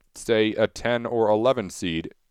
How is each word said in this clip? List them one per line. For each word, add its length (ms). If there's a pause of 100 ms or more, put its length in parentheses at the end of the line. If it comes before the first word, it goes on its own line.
(140)
say, 400
a 120
ten 400
or 240
eleven 400
seed 420 (180)